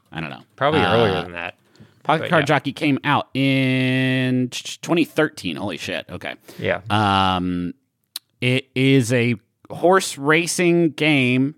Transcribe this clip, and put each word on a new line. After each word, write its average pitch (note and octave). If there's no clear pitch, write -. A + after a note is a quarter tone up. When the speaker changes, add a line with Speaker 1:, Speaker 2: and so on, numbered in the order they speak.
Speaker 1:
I D#3
don't D#3
know. -
Speaker 2:
Probably C#3+
Speaker 1:
Uh, F#2
Speaker 2:
earlier G#2
than F2
that. E2+
Speaker 1:
Pocket D#3
Speaker 2:
But -
Speaker 1:
Card E3
Speaker 2:
yeah. -
Speaker 1:
Jockey C#3
came C#3+
out C#3+
in C3
twenty E3
thirteen. A2
Holy F2+
shit. -
Okay. D#2
Speaker 2:
Yeah. F#2
Speaker 1:
Um, F#2
it B2+
is C3
a A#2+
horse F#3
racing E3+
game C3+